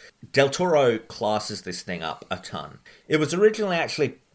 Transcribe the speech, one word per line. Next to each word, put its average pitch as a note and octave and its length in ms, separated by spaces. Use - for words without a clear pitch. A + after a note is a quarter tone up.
Del C#3 200
Toro C#3 480
classes G#2+ 640
this F2+ 200
thing F2 220
up D#2 260
a F#2 60
ton. C#2+ 440
It D#3 80
was D3+ 180
originally G#3 440
actually C#3+ 380